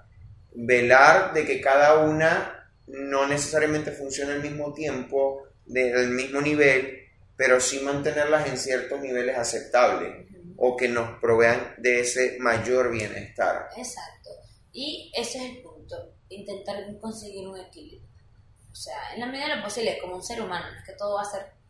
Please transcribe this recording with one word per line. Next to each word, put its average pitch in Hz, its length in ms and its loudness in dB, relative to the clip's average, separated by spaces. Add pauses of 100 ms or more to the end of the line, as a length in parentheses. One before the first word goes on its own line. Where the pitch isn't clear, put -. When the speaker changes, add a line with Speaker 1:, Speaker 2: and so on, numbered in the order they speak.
(540)
Speaker 1:
velar 123 800 6
de 156 120 2
que 131 140 -2
cada 147 440 6
una 160 480 2 (340)
no 139 400 -2
necesariamente 151 640 0
funcione 143 420 -6
al 143 100 -4
mismo 147 300 -8
tiempo, 139 680 -2 (240)
de, 123 260 0
al 123 160 2
mismo 135 320 -2
nivel, 147 580 2 (380)
pero 127 240 4
sí 139 200 -2
mantenerlas 147 680 0
en 127 80 -6
ciertos 131 440 -4
niveles 123 360 -4
aceptables, 113 920 0
Speaker 2:
Ujú. - 260 -20
Speaker 1:
o 123 200 2
que 123 120 0
nos 117 320 -4
provean 117 580 4
de 120 220 2
ese 123 380 -2
mayor 120 540 2
bienestar. 104 840 -4
Speaker 2:
Exacto. - 540 -14 (420)
Y - 420 -10
ese 240 240 -6
es 254 60 -8 (120)
el - 60 -20
punto, 170 520 -16 (160)
intentar 202 460 -12 (240)
conseguir 208 480 -12
un 190 100 -14
equilibrio. - 480 -20 (640)
O - 80 -20
sea, - 360 -14
en 220 60 -10
la 247 60 -8
medida 277 220 -8
de 285 80 -4
lo 214 80 -8
posible, 220 360 -4
como 180 160 -10
un 180 60 -12
ser 233 180 -10
humano, 180 300 -8
no - 80 -18
es - 60 -20
que - 80 -18
todo 202 220 -6
va 202 80 -2
a - 20 -6
ser 196 220 -10 (240)